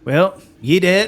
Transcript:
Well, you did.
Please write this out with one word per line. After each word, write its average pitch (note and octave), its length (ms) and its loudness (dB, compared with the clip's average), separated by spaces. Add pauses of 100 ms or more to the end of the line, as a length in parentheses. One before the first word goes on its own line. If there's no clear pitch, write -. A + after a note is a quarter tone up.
Well, E3+ 360 -2 (200)
you D3 200 0
did. F#3 280 0